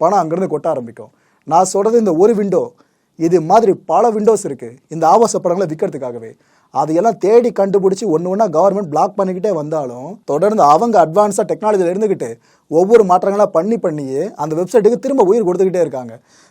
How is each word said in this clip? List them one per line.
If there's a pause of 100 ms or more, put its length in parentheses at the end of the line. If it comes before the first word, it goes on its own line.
பணம்
அங்கிருந்து
கொட்ட
ஆரம்பிக்கும். (420)
நான்
சொல்றது
இந்த
ஒரு
விண்டோ, (640)
இது (120)
மாதிரி (200)
பல
விண்டோஸ்
இருக்கு (240)
இந்த
ஆபாச
படங்களை
விற்கிறதுக்காகவே. (480)
அதையெல்லாம்
தேடி (100)
கண்டுபிடிச்சி (100)
ஒண்ணு
ஒண்ணா (100)
கவர்மெண்ட்
பிளாக்
பண்ணிக்கிட்டே
வந்தாலும் (220)
தொடர்ந்து (100)
அவங்க
அட்வான்ஸா
டெக்னாலஜில
இருந்துகிட்டு (500)
ஒவ்வொரு
மாற்றங்களா (100)
பண்ணி
பண்ணியே (180)
அந்த
வெப்சைட்டுக்கு
திரும்ப
உயிர்
கொடுத்துக்கிட்டே
இருக்காங்க. (380)